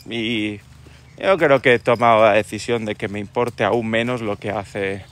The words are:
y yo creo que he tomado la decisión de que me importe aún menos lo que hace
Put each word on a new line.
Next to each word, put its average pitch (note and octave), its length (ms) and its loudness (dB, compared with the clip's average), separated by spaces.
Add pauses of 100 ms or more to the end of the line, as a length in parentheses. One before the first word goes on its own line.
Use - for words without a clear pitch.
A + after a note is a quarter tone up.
(100)
y A2 480 -4 (580)
yo F#3+ 220 0
creo C#3 240 4
que B2+ 120 4
he A#2 40 4
tomado A2+ 460 4
la G#2+ 80 6
decisión A2 520 -2
de G#2 120 -6
que A2 100 -8
me G2+ 140 -8
importe A#2+ 420 -4
aún A2 260 0
menos A#2 320 -2
lo G#2 160 -6
que G#2+ 140 -8
hace G2 600 -6